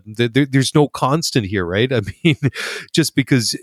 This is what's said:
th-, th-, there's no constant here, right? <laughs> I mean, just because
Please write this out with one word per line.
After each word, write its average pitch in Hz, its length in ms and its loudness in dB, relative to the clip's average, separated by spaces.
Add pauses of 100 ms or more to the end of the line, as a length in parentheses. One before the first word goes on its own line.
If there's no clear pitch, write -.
(160)
th-, 120 160 0
th-, 139 180 2
there's 131 240 0
no 147 140 4
constant 139 560 -2
here, 92 220 -2
right? 107 260 0
<laughs> - 0 -
I 117 80 0 (240)
mean, 160 120 4 (580)
just 156 200 0
because 127 380 2 (100)